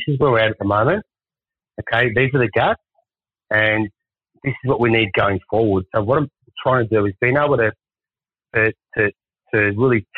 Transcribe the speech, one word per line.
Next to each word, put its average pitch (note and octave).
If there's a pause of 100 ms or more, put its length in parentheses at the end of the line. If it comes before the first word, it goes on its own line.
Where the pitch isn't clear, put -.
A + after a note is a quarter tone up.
is C#3+
where C#3
we're A2+
at A2
at -
the G2+
moment. A#2 (800)
Okay, A#2
these C3
are C#3
the A2+
gaps, F3+ (680)
and G#2+ (560)
this C3 (100)
is B2+
what A2+
we A#2
need A2+
going G2+
forward." G#2 (100)
So A2
what B2+
I'm C#3+ (320)
trying B2+
to -
do G#2+
is G2+
being B2+
able C#3+
to, A2 (840)
to, A2 (240)
to, G#2 (420)
to A2 (180)
really A#2+ (100)